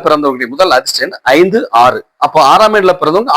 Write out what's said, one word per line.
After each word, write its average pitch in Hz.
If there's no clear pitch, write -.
பிறந்தவங்களுடைய 139
முதல் 175
அதிர்ஷ்ட -
எண் -
ஐந்து, 185
ஆறு. 113
அப்போ 151
ஆறாம் 214
எண்ணில 185
பிறந்தவங்க 170